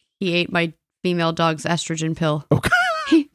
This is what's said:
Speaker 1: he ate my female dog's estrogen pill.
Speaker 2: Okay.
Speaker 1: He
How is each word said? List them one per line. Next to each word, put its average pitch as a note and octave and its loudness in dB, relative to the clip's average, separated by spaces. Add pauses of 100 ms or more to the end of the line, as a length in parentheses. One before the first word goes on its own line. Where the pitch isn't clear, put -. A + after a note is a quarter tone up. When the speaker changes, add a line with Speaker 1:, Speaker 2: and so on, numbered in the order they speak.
(200)
Speaker 1:
he F3 -2
ate F3 0
my E3+ 0 (300)
female E3+ 0
dog's D#3+ -2
estrogen D#3+ -2
pill. D3+ -2
Speaker 2:
Okay. - 0 (380)
Speaker 1:
He D4+ 4